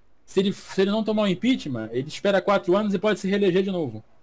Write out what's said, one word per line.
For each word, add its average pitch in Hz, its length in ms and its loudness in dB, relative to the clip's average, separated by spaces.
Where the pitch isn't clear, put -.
se - 160 -2
ele, 196 100 2
se - 300 -6
ele 196 100 2
não 214 140 0
tomar 214 200 0
um - 20 2
impeachment, 170 680 -2
ele 131 160 -4
espera 196 320 0
quatro 190 340 2
anos 202 200 0
e 190 40 0
pode 214 220 0
se 190 80 -2
reeleger 196 340 2
de 196 80 -2
novo. 135 320 -4